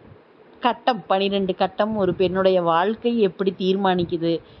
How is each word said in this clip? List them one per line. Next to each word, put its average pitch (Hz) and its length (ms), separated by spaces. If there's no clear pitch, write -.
கட்டம், 240 440
பனிரெண்டு 196 480
கட்டம் 208 420
ஒரு 185 180
பெண்ணுடைய 185 480
வாழ்க்கை 208 580
எப்படி 190 380
தீர்மானிக்குது 180 760